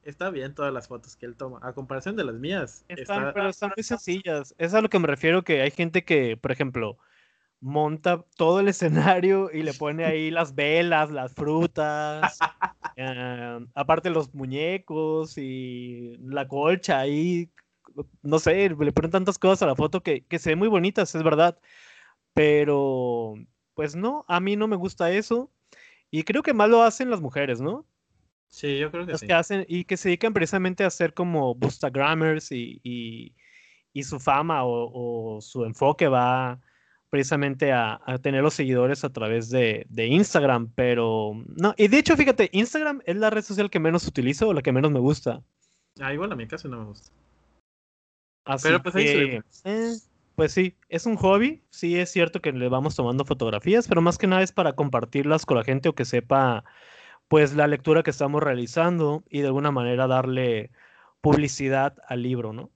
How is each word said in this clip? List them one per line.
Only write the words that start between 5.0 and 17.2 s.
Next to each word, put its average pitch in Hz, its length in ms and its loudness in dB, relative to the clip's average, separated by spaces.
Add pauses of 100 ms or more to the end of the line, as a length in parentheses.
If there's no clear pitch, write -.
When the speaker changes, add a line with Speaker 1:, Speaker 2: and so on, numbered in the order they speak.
Speaker 2:
refiero, 165 360 2
que 151 180 0
hay 139 100 2
gente 170 340 -2
que, 127 320 2
por 131 140 -4
ejemplo, 127 460 -4 (640)
monta 151 640 -2 (140)
todo 170 220 4
el 196 80 2 (280)
<laughs> 170 220 4
escenario 190 340 2
y 156 120 -6
le 151 100 -4
pone 151 320 -4
ahí 156 260 0
las 165 240 -2
velas, 156 560 2
las 131 220 -8
frutas, 151 1040 -2
Speaker 1:
<laughs> - 560 -6
Speaker 2:
eh, 123 640 -8 (140)
aparte 160 380 0
los 156 240 -2
muñecos 156 1000 -4
y 123 880 -12
la 135 240 -8
colcha 147 520 0
ahí, 165 500 -2 (720)